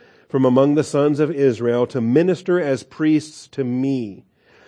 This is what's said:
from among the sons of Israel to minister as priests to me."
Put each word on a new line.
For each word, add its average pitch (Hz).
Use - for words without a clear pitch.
from 131
among 135
the 151
sons 147
of 147
Israel 123
to 127
minister 175
as 139
priests 156
to 135
me." 123